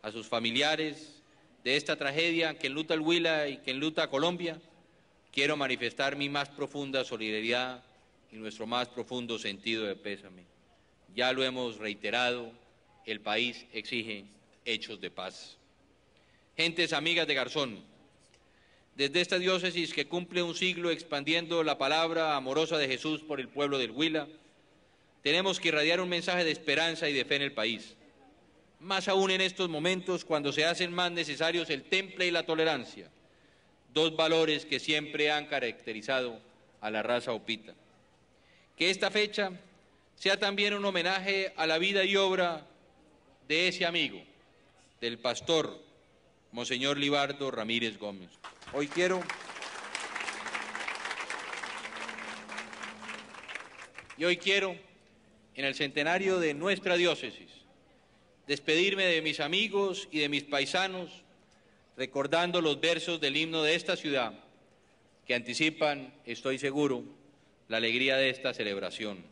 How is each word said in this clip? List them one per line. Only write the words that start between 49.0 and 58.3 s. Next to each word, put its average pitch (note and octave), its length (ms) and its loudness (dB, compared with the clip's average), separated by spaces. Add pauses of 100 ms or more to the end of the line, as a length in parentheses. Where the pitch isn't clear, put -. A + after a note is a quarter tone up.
y D3 60 -2
hoy F3 140 4
quiero, F#3+ 380 2 (800)
en C#3 100 -2
el C3+ 100 0
centenario E3 640 2
de D#3 140 2
nuestra F3+ 420 0
diócesis, C#3+ 540 0 (960)